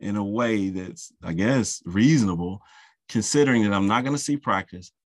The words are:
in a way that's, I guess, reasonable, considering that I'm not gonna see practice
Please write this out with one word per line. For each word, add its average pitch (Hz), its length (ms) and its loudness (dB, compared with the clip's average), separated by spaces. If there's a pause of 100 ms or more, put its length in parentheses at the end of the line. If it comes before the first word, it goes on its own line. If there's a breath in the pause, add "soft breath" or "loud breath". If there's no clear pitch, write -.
in 104 160 -6
a 104 80 -4
way 104 460 -2
that's, 92 420 -12 (100)
I 85 100 -8
guess, 107 520 0
reasonable, 98 760 2 (480 soft breath)
considering 123 560 2
that 104 80 2
I'm 98 140 2
not 120 180 2
gonna 143 140 -2
see 143 180 -4
practice 95 540 -4 (160)